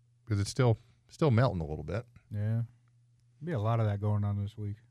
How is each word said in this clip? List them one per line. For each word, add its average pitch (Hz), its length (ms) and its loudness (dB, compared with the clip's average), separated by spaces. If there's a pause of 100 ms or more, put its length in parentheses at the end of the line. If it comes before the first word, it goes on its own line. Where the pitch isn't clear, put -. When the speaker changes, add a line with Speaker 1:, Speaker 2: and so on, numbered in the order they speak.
(300)
Speaker 1:
'cause 104 100 2
it's 98 120 -2
still, 123 260 4 (320)
still 151 220 2
melting 107 300 4
a 78 40 -4
little 73 180 -6
bit. 90 220 -6 (260)
Speaker 2:
Yeah. 110 300 -2 (840)
Be 170 100 -6
a 117 60 -2
lot 113 200 0
of 110 80 2
that 101 120 -2
going 104 240 0
on 101 160 -2
this 101 160 -6
week. 104 200 -8 (160)